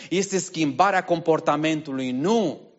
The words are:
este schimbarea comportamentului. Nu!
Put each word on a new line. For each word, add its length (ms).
este 280
schimbarea 640
comportamentului. 1080
Nu! 500